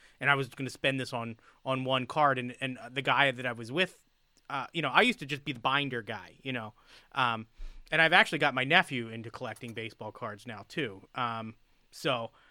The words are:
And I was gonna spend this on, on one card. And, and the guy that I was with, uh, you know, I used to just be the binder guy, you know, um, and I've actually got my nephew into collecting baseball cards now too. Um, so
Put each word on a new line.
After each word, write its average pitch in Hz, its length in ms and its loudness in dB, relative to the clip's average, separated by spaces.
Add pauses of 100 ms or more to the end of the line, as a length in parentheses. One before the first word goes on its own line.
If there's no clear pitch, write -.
(200)
And 131 100 2
I 143 60 6
was 135 140 -2
gonna 131 200 -6
spend 135 300 -2
this 123 120 -6
on, 117 260 -6 (260)
on 131 180 -2
one 127 240 0
card. 139 320 4
And, 123 220 -6
and 131 180 -4 (140)
the 135 100 -4
guy 135 300 6
that 123 140 -6
I 123 60 -2
was 117 200 -8
with, 180 260 0 (520)
uh, 135 240 -4
you 165 80 -2
know, 139 80 0
I 147 100 6
used 240 200 4
to 151 60 -8
just 139 160 -6
be 151 100 -6
the 120 60 -6
binder 131 440 0
guy, 101 300 -10 (100)
you 131 100 -6
know, 110 220 -8 (380)
um, 117 340 0 (440)
and 156 120 4
I've 160 100 6
actually 185 260 4
got 143 160 2
my 127 100 0
nephew 135 440 2
into 113 220 -10
collecting 117 420 -10
baseball 110 400 -10
cards 107 340 -10
now 107 220 -12
too. 104 320 -6 (140)
Um, 113 400 -4 (360)
so 123 400 -2 (200)